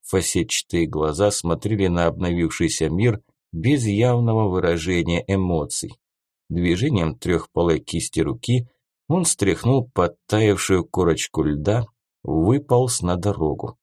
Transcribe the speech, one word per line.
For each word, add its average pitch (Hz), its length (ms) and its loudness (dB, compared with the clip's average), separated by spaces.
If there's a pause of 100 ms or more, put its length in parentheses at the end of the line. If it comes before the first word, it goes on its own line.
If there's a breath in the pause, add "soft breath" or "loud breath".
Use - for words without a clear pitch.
Фасетчатые - 840 -2
глаза 78 460 0
смотрели 95 560 -2
на 87 180 2
обновившийся 82 840 0
мир 107 320 0 (300)
без 117 340 0
явного 113 600 2
выражения 85 800 0
эмоций. 90 720 -2 (500)
Движением 87 720 0
трёхпалой 82 640 0
кисти - 400 -6
руки 120 480 -2 (400 soft breath)
он 170 160 0
стряхнул 135 680 0
подтаявшую 95 920 0
корочку 82 580 -2
льда, 78 440 0 (360)
выполз 123 800 0
на 90 140 0
дорогу. 85 680 -4